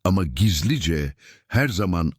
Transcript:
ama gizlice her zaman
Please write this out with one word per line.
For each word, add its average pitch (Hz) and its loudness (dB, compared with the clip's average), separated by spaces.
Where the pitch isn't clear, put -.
ama 92 2
gizlice 80 0
her 135 0
zaman 90 -2